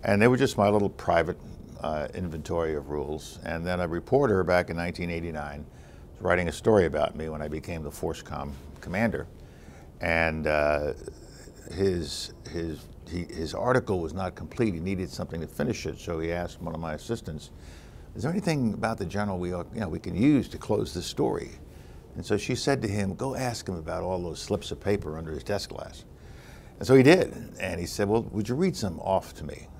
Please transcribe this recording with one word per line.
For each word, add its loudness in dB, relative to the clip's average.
And 4
they 10
were 6
just 2
my 6
little 4
private, 2
uh, -2
inventory -2
of -6
rules. -6
And -4
then 0
a 0
reporter 4
back 6
in -2
nineteen -4
eighty-nine -6
was -16
writing 4
a 0
story 6
about 2
me -4
when -6
I -4
became -6
the -6
Force -4
Com -8
commander. 0
And, 2
uh, 4
his, -2
his, -6
he, -4
his -6
article 2
was -4
not -4
complete. 0
He -6
needed -2
something -6
to -6
finish -2
it, -6
so -4
he 0
asked -4
one -6
of -6
my -4
assistants, -8
"Is -6
there 0
anything 2
about -2
the -2
general -2
we, -2
you -4
know, -2
we -4
can -6
use 6
to -10
close 0
this -4
story?" 0
And -8
so 2
she -2
said 2
to 0
him, 0
"Go -4
ask -4
him -4
about -4
all -2
those -6
slips -2
of -6
paper 0
under -8
his -8
desk -2
glass." -12
And -6
so 8
he 12
did, 8
and -2
he -2
said, 0
"Well, 4
would -4
you 0
read 2
some -4
off 0
to -10
me?" -10